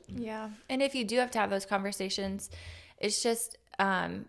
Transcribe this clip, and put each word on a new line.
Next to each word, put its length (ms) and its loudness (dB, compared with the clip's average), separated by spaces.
Yeah. 420 -8
And 140 2
if 140 4
you 80 2
do 140 0
have 120 4
to 80 -2
have 100 4
those 160 0
conversations, 840 -2
it's 240 0
just, 340 0
um, 500 2